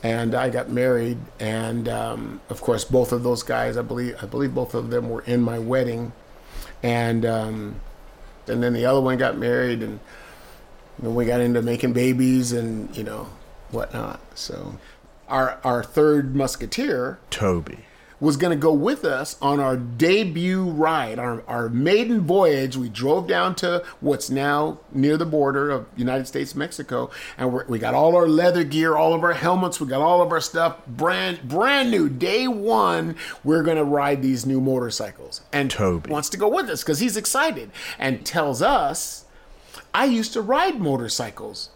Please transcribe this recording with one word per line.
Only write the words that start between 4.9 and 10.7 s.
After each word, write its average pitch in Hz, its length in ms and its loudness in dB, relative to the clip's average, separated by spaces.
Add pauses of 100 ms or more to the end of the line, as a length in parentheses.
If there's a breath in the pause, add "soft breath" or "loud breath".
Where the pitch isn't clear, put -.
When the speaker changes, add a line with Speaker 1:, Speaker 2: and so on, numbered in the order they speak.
Speaker 1:
them 117 180 -2
were 113 120 -6
in 123 220 0
my 117 180 0
wedding, 117 520 -2 (720 loud breath)
and, 117 420 0
um, 110 520 -4 (720)
and 120 120 -2
then 123 120 2
the 117 120 0
other 135 160 4
one 131 160 2
got 127 220 0
married, 123 420 0
and 107 200 -8 (960 loud breath)